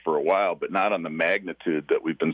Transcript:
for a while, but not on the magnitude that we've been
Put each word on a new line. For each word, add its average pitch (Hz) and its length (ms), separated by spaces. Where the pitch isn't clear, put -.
for 78 100
a 73 60
while, 92 340
but 69 160
not 98 220
on 87 100
the 80 60
magnitude 82 800
that 76 120
we've 80 160
been 78 160